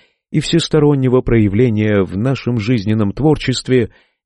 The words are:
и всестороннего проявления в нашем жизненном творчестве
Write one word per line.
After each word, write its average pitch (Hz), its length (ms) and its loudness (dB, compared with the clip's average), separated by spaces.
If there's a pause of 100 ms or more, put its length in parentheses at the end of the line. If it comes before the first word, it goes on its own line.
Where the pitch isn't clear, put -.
(300)
и 156 100 -2
всестороннего 147 800 0
проявления 107 800 2
в 87 140 -6
нашем 120 420 -4
жизненном 107 540 -2
творчестве 127 800 -2 (360)